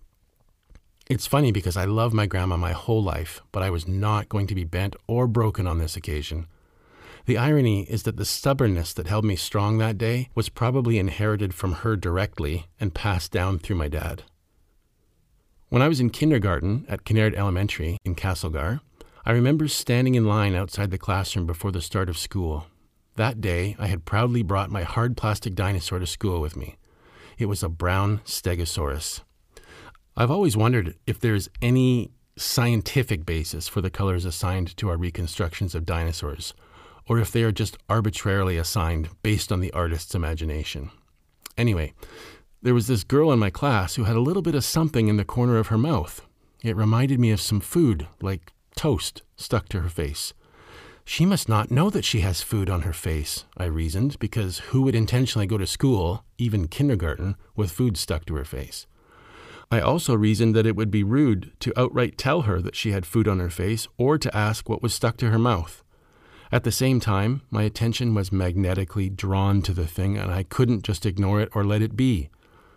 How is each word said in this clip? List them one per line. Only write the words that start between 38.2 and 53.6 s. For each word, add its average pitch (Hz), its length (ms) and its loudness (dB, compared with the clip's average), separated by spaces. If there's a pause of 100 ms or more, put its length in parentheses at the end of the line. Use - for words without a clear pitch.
assigned 82 520 -2 (140)
based 107 280 0
on 90 80 0
the 92 140 -2
artist's 82 420 -2
imagination. 80 720 -4 (680)
Anyway, 98 360 0 (680)
there 123 120 4
was 117 140 2
this 120 160 2
girl 151 280 4
in 123 80 6
my 101 100 4
class 107 460 0
who 113 100 0
had 113 100 2
a 113 60 4
little 175 200 0
bit 160 140 0
of 131 80 0
something 151 460 2
in 107 80 4
the 101 80 0
corner 123 320 2
of 110 100 2
her 110 100 2
mouth. 120 480 0 (380)
It 113 140 -2
reminded 120 420 4
me 117 120 6
of 107 100 2
some 107 180 0
food, 107 480 2 (140)
like 95 320 -6 (220)
toast, - 480 -2 (120)
stuck - 340 -4
to 95 120 -2
her 82 80 -2
face. 78 440 -6 (680)
"She - 220 0
must - 240 2
not 107 220 2
know 147 180 4
that 196 160 -2
she - 160 0
has 90 220 0
food 98 260 -2
on 87 140 0
her 92 100 -2
face," 80 520 -4 (120)
I 90 80 -4